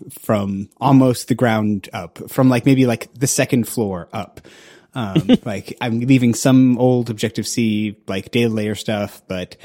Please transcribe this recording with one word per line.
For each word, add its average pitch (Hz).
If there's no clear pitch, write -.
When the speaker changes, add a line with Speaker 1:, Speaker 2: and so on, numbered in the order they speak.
Speaker 1:
from 101
almost 131
the -
ground 107
up, -
from, 131
like, 123
maybe, 131
like, 117
the 120
second 127
floor 95
up. -
Um, 143
Speaker 2:
<laughs> -
Speaker 1:
like, 98
I'm 117
leaving 123
some 131
old 123
Objective-C, 107
like, 98
data 120
layer 107
stuff, 104
but 92